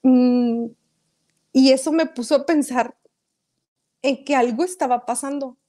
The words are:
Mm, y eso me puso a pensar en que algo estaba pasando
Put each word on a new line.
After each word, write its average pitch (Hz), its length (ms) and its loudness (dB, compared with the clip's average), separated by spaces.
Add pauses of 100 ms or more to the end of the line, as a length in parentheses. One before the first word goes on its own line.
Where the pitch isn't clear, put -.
Mm, 247 640 2 (840)
y 262 180 6
eso 262 200 0
me 320 140 2
puso - 300 -4
a 269 100 0
pensar 254 500 -2 (1080)
en 269 200 -4
que 285 120 -2
algo 247 280 0
estaba 262 420 -4
pasando 269 520 -8 (120)